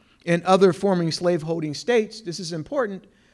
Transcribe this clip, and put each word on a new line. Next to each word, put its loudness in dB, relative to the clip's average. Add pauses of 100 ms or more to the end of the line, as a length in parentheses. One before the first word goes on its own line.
(240)
in 0
other 6
forming 0
slaveholding -2
states, -2
this -10
is -10
important, -6 (280)